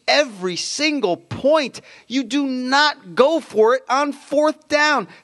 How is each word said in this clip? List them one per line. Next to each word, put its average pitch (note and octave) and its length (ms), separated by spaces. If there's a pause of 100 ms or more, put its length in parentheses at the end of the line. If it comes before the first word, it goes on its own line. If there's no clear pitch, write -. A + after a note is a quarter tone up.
every G3+ 500
single C4+ 600
point. - 640 (260)
You C4 160
do C4+ 240
not B3+ 680
go C#4+ 260
for A3 340
it B3+ 140
on C#4+ 240
fourth D4+ 560
down. D4 400 (160)